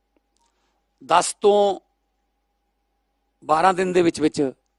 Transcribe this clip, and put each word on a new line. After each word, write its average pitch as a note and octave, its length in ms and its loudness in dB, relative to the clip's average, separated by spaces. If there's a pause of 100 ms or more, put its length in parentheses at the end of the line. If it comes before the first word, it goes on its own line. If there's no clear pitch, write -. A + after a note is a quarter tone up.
(1040)
ਦਸ E3 360 -2
ਤੋਂ G3+ 400 2 (1600)
ਬਾਰਾਂ D#3+ 300 2
ਦਿਨ F#3 180 -4
ਦੇ F#3 100 2
ਵਿੱਚ E3 180 -2
ਵਿੱਚ C#3+ 320 -4 (260)